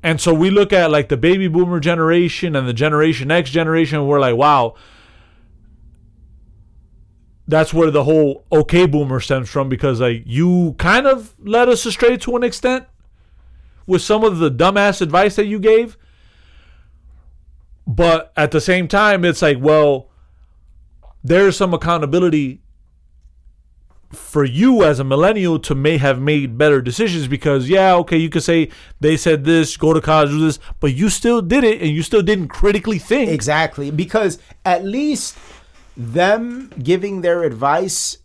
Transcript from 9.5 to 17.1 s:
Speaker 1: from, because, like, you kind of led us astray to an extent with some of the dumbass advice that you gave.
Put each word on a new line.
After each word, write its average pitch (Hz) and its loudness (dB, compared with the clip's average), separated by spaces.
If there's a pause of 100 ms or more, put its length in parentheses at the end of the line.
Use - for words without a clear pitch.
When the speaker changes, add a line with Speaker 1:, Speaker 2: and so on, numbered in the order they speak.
Speaker 1:
from, 135 -4
because, 127 -2
like, 120 -2
you 170 0
kind 233 0
of 262 0
led 233 0
us 233 0
astray 240 0
to 240 -6
an 240 -2
extent 254 -4 (1000)
with 180 0
some 214 0
of 202 0
the 160 2
dumbass 196 2
advice 180 2
that 214 0
you 208 -6
gave. 220 2 (1900)